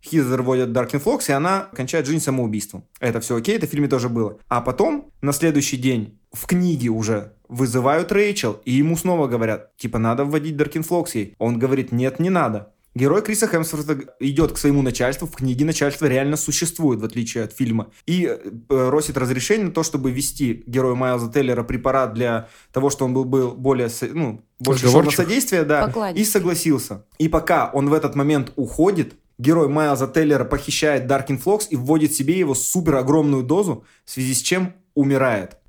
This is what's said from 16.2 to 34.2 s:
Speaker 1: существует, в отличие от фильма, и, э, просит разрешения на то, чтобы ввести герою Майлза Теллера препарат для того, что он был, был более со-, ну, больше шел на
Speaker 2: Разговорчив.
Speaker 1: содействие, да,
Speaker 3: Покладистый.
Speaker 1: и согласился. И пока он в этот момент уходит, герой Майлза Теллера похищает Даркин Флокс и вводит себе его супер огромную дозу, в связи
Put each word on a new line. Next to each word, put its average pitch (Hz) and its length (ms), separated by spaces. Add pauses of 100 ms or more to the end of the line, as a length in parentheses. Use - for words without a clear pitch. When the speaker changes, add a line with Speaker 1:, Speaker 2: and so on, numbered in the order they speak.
Speaker 1:
существует, 151 640
в 113 40
отличие 113 380
от 110 100
фильма, 113 340 (200)
и, 175 180
э, 120 120 (320)
просит 135 480
разрешения 131 480
на 165 60
то, 160 120
чтобы 131 280
ввести 127 540
герою 127 300
Майлза 123 360
Теллера 123 320
препарат 127 500
для 117 340 (240)
того, 135 180
что 135 160
он 127 80
был, 131 120
был 127 260
более 127 380
со-, 117 240
ну, 139 280 (180)
больше 127 240
шел 123 100
на 143 60
Speaker 2:
Разговорчив. 147 160 (100)
Speaker 1:
содействие, 190 400
да, 147 220
Speaker 3:
Покладистый. 190 340
Speaker 1:
и 220 40
согласился. 165 800 (140)
И 160 80
пока 160 460
он 139 160
в 147 40
этот 147 220
момент 143 400
уходит, 160 580 (240)
герой 147 320
Майлза 143 380
Теллера 143 360
похищает 143 640
Даркин 160 300
Флокс 208 320
и 156 80
вводит 147 360
себе 151 260
его 143 160
супер 165 400
огромную 139 480
дозу, 160 400 (200)
в - 80
связи 131 220